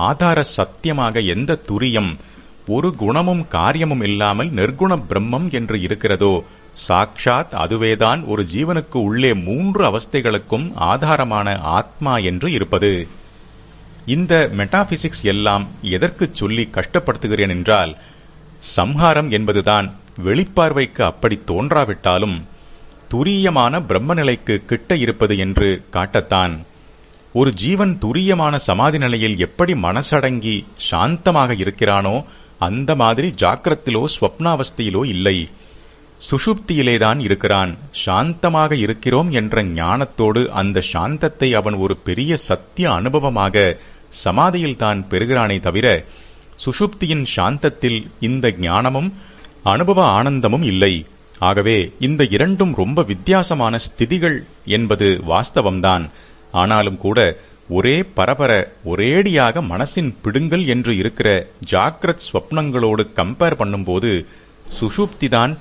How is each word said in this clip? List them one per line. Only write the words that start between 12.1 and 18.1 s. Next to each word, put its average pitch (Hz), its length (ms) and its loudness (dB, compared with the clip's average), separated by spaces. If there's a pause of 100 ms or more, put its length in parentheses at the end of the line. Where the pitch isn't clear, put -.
என்று 92 300 -2
இருப்பது. 101 400 0 (1120)
இந்த 165 280 0 (180)
மெட்டாபிசிக்ஸ் 143 720 -2
எல்லாம் 101 400 2 (260)
எதற்கு 160 400 0
சொல்லி 110 380 -2
கஷ்டப்படுத்துகிறேன் 104 840 -2
என்றால், 90 380 2 (760)